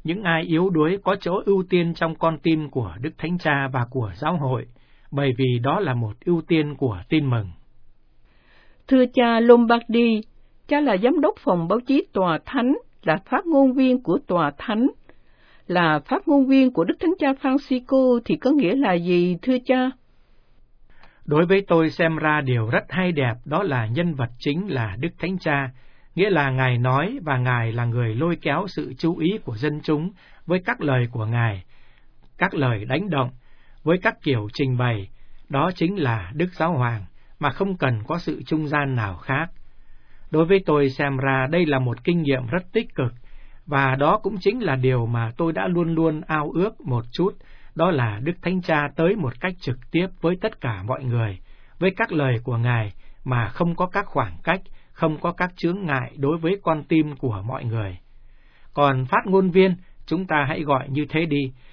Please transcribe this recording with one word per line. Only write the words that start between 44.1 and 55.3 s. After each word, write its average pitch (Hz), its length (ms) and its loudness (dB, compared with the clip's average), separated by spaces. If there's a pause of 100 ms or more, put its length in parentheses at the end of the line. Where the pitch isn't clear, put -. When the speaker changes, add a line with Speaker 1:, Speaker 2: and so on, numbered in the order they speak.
Speaker 1:
cũng 202 180 -4
chính 233 220 0
là 151 140 0
điều 127 300 2
mà 117 300 -2
tôi 165 160 0
đã 185 160 -2
luôn 170 260 0
luôn 160 320 0
ao 156 280 -2
ước 196 260 0
một 123 320 -2
chút, 180 180 0 (440)
đó 165 160 2
là 117 320 -2
Đức 156 100 -4 (100)
Thánh 180 200 -2
Cha 147 340 0
tới 175 200 2
một 139 240 -4
cách 185 200 -4
trực 123 160 -4 (140)
tiếp 175 160 0 (140)
với 175 200 0
tất 214 200 -4
cả 107 260 -6
mọi 127 180 -6
người, 113 340 -2 (400)
với 180 180 0
các 220 160 -4
lời 135 320 0
của 120 120 -4
Ngài 117 360 0 (320)
mà 123 240 -2
không 170 260 -2
có 185 120 -2
các 185 200 -4
khoảng 101 380 -4
cách, 180 160 0 (320)
không 156 280 -2
có 175 120 -4